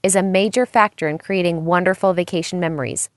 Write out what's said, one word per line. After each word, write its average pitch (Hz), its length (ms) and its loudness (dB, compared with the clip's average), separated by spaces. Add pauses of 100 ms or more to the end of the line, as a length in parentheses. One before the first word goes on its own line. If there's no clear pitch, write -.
is 190 120 2
a 190 60 6
major 196 420 2
factor 214 440 0
in 151 100 -4
creating 170 480 -2
wonderful 180 480 2
vacation 175 460 -4
memories. 160 580 -4